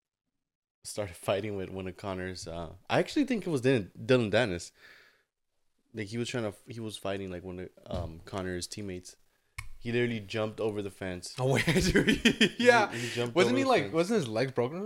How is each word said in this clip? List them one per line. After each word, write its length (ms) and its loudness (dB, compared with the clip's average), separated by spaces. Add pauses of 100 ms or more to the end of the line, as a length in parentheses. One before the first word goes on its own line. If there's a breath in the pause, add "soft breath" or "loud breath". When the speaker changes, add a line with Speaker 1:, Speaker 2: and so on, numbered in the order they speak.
(840)
Speaker 1:
started 320 -8
<laughs> 140 -8
fighting 280 -2
with 120 -6
one 180 -8
of 100 -8
Conor's, 500 -6
uh, 220 -8 (200)
I 100 2
actually 260 0
think 220 -2
it 20 -4
was 120 0
Dylan, 280 2 (160)
Dylan 260 4
Dennis. 400 0 (1200 soft breath)
Like, 140 -6
he 100 -6
was 120 -2
trying 140 -2
to, 100 -2 (140)
he 120 -12
was 180 -8
fighting, 340 -6
like, 120 -8
one 160 -10
of, 100 -10 (180)
um, 380 -6
Conor's 420 -4
teammates. 480 -10 (640)
He 120 -6
literally 280 2
jumped 400 -4
over 220 -2
the 100 -6
fence. 480 -8
Speaker 2:
Oh, 140 2
wait, 120 4
<laughs> 0 -
dude. 920 4
Yeah. 320 8
Speaker 1:
He, 80 -6
he 100 -4
jumped 260 -2
Speaker 2:
Wasn't 180 6
Speaker 1:
over 40 4
Speaker 2:
he, 60 2
Speaker 1:
the 60 2
Speaker 2:
like, 140 6
Speaker 1:
fence. 100 -4
Speaker 2:
wasn't 260 2
his 80 -2
legs 240 0
broken 280 0
or 60 -6